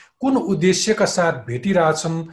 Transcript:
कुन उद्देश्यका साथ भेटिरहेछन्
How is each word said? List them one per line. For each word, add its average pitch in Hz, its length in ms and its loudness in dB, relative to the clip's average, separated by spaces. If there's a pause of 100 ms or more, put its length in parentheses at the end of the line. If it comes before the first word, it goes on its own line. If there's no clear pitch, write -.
(200)
कुन 269 180 2
उद्देश्यका 190 680 2
साथ 170 280 0 (140)
भेटिरहेछन् 165 840 0